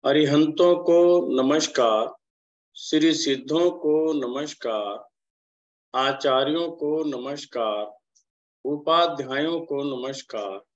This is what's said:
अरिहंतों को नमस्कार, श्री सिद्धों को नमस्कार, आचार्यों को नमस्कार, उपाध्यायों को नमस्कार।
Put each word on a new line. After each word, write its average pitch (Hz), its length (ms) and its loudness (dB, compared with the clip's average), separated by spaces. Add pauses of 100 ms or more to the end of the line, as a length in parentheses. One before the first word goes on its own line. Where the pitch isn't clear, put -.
अरिहंतों 151 760 4
को 175 440 4 (140)
नमस्कार, 131 760 0 (600)
श्री 156 380 0
सिद्धों 151 580 0
को 156 420 0
नमस्कार, 123 960 -6 (880)
आचार्यों 139 760 0
को 151 320 -4
नमस्कार, 123 960 -6 (680)
उपाध्यायों 147 1000 -2
को 139 180 -6
नमस्कार। 123 760 -8 (140)